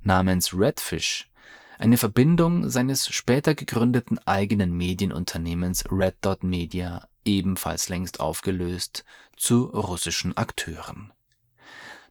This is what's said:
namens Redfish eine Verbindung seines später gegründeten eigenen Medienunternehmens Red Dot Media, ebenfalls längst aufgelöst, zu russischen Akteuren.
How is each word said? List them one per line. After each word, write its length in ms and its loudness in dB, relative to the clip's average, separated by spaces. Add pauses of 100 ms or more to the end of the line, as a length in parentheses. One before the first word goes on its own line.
namens 500 4
Redfish 800 -2 (480)
eine 180 6
Verbindung 720 4
seines 400 0
später 460 2
gegründeten 720 0
eigenen 500 2
Medienunternehmens 1160 -2
Red 320 0
Dot 200 -2
Media, 640 -4 (160)
ebenfalls 680 -2
längst 300 -6
aufgelöst, 840 -4 (320)
zu 280 2
russischen 720 -4
Akteuren. 760 -8 (960)